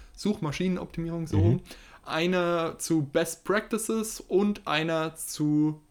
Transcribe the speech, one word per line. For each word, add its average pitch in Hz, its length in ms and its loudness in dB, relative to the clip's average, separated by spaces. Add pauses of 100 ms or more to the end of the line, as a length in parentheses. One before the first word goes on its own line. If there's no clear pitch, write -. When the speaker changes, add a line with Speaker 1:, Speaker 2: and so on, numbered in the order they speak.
(160)
Speaker 1:
Suchmaschinenoptimierung, 165 1120 -4
so 101 100 0
Speaker 2:
Mhm. 92 60 4
Speaker 1:
rum. 120 180 4 (440)
Einer 170 720 0
zu 160 240 2
Best 165 400 -2
Practices 220 760 -2
und 208 480 0
einer 160 480 0
zu 151 640 0 (120)